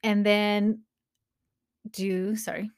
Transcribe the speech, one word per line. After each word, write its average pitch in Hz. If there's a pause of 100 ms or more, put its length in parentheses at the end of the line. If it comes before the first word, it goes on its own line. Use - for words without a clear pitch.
And 208
then 208 (1080)
do, 190
sorry. 214